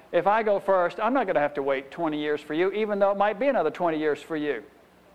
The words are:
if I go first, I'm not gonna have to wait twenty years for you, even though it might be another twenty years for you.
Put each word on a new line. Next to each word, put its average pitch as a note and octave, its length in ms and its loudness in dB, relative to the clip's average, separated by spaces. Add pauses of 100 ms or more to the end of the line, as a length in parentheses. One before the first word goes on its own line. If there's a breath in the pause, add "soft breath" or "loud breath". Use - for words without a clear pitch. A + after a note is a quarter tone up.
(120)
if F3 160 2
I A3 160 2
go G3+ 160 2
first, F3+ 400 0
I'm A3 140 0
not C4 120 2
gonna E3+ 140 2
have D3 140 0
to C#3+ 100 -4
wait C3+ 260 -2
twenty D#3 280 -4
years D3+ 240 -2
for - 120 -8
you, F3+ 200 2
even G#3 260 -2
though G3+ 120 4
it G3 60 -2
might G3+ 220 0
be C4+ 80 2
another F3+ 240 2
twenty D#3+ 260 -2
years D3+ 240 0
for - 140 -8
you. C#3+ 260 -2 (540)